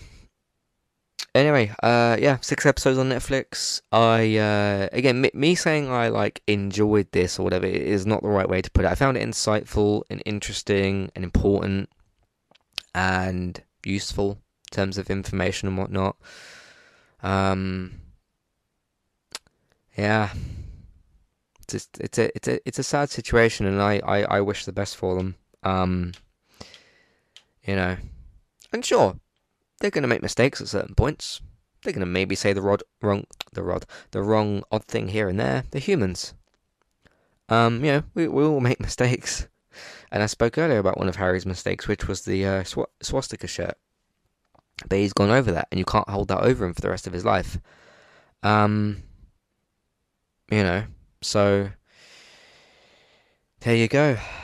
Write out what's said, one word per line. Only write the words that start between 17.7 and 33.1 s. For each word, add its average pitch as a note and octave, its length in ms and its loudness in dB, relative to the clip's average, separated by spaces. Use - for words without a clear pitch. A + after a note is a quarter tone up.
yeah, G#2 340 0
it's - 140 -14
just, - 260 -12
it's - 180 -6
a, A2+ 180 0
it's - 120 -6
a, B2 200 -2
it's B2+ 120 -8
a C3+ 40 -4
sad C#3+ 260 -2
situation, A2+ 560 2
and G2 160 0
I, G2+ 240 2
I, G2+ 180 0
I G2+ 180 0
wish G2+ 240 -4
the F#2+ 60 -10
best G2+ 240 -6
for F#2 200 -2
them. F#2 200 -4
Um, F#2 500 0
you G2 100 -2
know, F2+ 220 -2
and A#3+ 140 -6
sure, C3 340 2
they're G3+ 120 -2
gonna C#3+ 160 -2
make A#2 140 0
mistakes - 400 0
at - 60 -10
certain - 280 -4
points. - 460 0
They're - 100 -6
gonna F#2+ 120 -2
maybe F#2 300 0
say G2+ 180 0
the G2 80 -2
rod, G2 220 0
wrong, G2+ 240 0